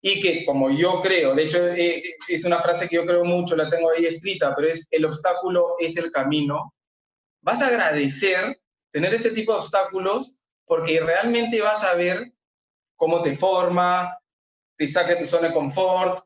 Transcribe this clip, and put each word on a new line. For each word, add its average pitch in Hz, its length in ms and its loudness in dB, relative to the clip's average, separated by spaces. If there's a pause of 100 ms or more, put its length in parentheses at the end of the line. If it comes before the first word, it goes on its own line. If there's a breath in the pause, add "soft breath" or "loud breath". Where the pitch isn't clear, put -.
y 196 180 0
que, 165 260 0
como 135 260 0
yo 175 300 2
creo, 170 340 2
de 156 80 2
hecho, 175 240 0
eh, 175 340 0 (260)
es 170 160 -4
una 175 160 2
frase 170 300 0
que 170 60 -2
yo 170 100 2
creo 175 180 2
mucho, 175 320 0
la 156 140 0
tengo 165 220 2
ahí 170 140 2
escrita, 160 500 -2
pero 147 120 0
es, 165 220 -4
"El 156 160 2
obstáculo 175 760 0
es 165 180 -2
el 170 140 -4
camino", 147 600 -2 (680)
vas 233 200 0
a 269 60 2
agradecer 185 920 0 (320)
tener 170 220 0
ese 226 180 0
tipo 220 220 -2
de 202 60 0
obstáculos 190 840 -2 (240)
porque 160 360 2
realmente 226 600 0
vas 208 220 0
a 185 120 2
ver 180 380 -2 (600)
cómo 170 260 2
te - 140 -2
forma, 180 840 0 (600)
te 151 100 -2
saca 170 220 0
de 175 80 2
tu 156 100 -4
zona 165 220 0
de - 40 -4
confort. 185 720 0